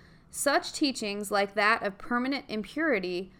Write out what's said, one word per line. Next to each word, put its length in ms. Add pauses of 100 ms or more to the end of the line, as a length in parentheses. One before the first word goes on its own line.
(320)
Such 420
teachings, 560
like 240
that 300
of 140
permanent 500
impurity, 920